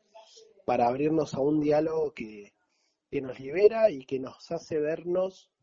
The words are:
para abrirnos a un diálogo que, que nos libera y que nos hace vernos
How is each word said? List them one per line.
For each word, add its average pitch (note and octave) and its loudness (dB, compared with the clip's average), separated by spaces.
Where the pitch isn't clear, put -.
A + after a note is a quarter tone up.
para A#2+ 2
abrirnos D3 0
a C#3 -4
un D3+ 2
diálogo D3+ 2
que, G#2+ -14
que C#3 -4
nos C3 -10
libera G#3 4
y C3+ -8
que C#3 -4
nos - -12
hace E3 -4
vernos F3 -4